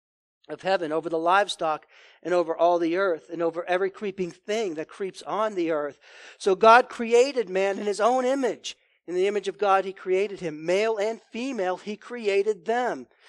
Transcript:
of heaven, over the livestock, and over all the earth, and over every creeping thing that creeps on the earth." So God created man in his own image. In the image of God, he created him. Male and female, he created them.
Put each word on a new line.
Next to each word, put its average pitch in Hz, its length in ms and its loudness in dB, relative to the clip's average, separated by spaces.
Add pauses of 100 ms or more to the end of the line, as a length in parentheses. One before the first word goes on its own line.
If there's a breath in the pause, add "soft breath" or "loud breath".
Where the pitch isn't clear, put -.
(500)
of 151 140 -12
heaven, 175 280 0
over 160 180 -2
the 160 80 -2
livestock, 170 720 0 (340 soft breath)
and 170 120 -4
over 165 200 2
all 170 260 4
the 170 180 0
earth, 185 340 -2
and 165 100 -6
over 165 240 -2
every 185 240 0
creeping 190 420 -6
thing 208 420 -6
that 156 160 -8
creeps 190 320 -12
on 202 340 -4
the 170 160 0
earth." 147 260 -4 (400 loud breath)
So 196 160 2
God 226 360 8
created 240 580 0
man 196 320 -2
in 208 60 -6
his 208 160 -2
own 247 240 2
image. 254 500 -4 (320)
In 170 80 -6
the 185 120 2
image 202 200 -4
of 190 100 -6
God, 190 280 2
he 190 80 -8
created 190 460 -2
him. 156 260 -8
Male 208 320 0
and 214 220 -4 (120)
female, 220 460 -4
he 208 180 -10
created 202 720 -2
them. 214 420 -2 (220 soft breath)